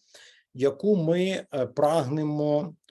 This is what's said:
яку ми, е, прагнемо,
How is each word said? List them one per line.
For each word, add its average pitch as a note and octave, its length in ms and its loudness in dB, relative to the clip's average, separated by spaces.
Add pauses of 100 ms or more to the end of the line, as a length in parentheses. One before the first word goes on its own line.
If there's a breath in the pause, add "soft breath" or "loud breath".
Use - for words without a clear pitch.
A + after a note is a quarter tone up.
(540 soft breath)
яку C#3 420 0
ми, F3+ 580 0
е, C3 120 -2
прагнемо, D3 1120 0 (160)